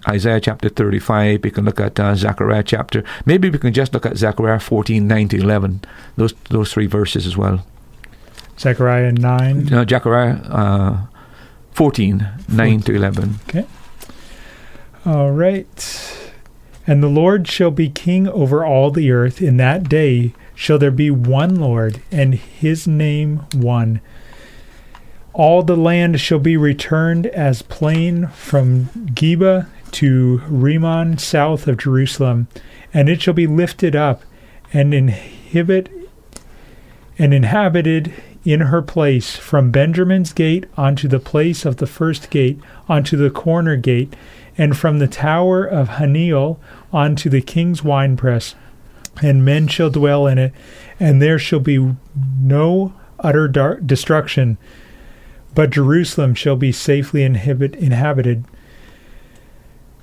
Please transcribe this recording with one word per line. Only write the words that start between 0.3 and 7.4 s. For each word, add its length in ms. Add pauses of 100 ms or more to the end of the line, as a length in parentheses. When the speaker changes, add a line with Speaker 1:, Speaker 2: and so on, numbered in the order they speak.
Speaker 1:
chapter 300
thirty-five, 720
we 60
can 160
look 140
at, 200
uh, 140
Zechariah 480
chapter, 420 (220)
maybe 240
we 80
can 160
just 220
look 100
at 120
Zechariah 420
fourteen, 480
nine 220
to 80
eleven, 440 (340)
those, 200 (160)
those 200
three 140
verses 400
as 100
well. 300 (920)